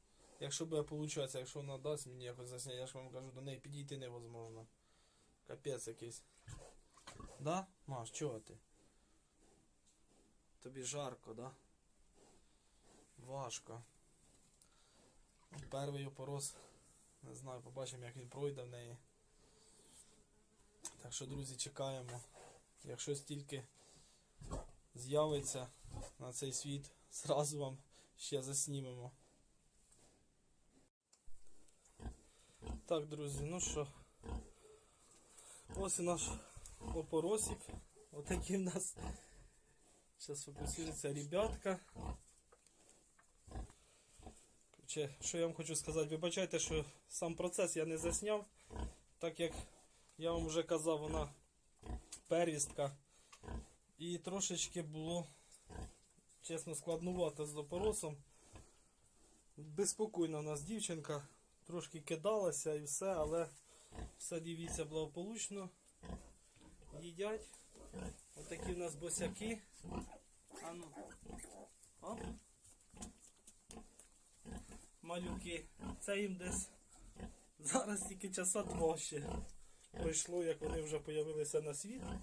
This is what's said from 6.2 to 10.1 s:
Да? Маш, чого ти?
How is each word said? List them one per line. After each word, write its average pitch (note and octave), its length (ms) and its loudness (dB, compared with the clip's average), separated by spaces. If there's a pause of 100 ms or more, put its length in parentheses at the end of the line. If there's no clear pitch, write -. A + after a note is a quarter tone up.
Да? E3+ 280 2 (200)
Маш, A#2+ 240 -4
чого B2+ 280 0
ти? - 180 -14 (2000)